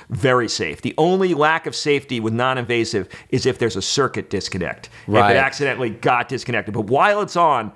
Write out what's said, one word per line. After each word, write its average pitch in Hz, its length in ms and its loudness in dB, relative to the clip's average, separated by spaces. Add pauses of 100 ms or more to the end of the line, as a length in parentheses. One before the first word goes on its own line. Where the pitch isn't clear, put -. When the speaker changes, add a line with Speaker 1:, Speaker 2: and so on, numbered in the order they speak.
(100)
Speaker 1:
very 123 380 2
safe. 80 340 -6
The 131 160 -4
only 185 360 2
lack 156 340 2
of 135 80 -8
safety 139 420 -2
with 110 140 -2
non-invasive 117 760 -2 (220)
is - 160 0
if 127 140 0
there's 113 160 0
a 95 60 -4
circuit - 460 -2
disconnect, 90 600 -6 (180)
if 101 80 0
Speaker 2:
Right. 101 220 6
Speaker 1:
it - 20 4
accidentally 135 520 -2
got 120 380 0
disconnected. 113 460 -4
But 110 120 -4
while 185 360 2
it's 180 140 -6
on, 139 400 2